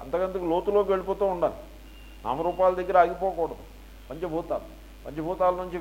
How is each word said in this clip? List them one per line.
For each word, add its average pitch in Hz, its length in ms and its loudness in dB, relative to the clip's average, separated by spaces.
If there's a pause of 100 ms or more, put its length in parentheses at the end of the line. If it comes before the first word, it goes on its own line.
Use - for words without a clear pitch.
అంతకంతకు 180 500 -2
లోతులోకి 196 400 2
వెళ్ళిపోతూ 190 400 0
ఉండాలి. 165 260 0 (680)
నామరూపాల 170 540 2
దగ్గర 185 240 2
ఆగిపోకూడదు. 175 600 -2 (440)
పంచభూతాలు, 160 640 -6 (360)
పంచభూతాల 175 480 0 (100)
నుంచి 180 180 -6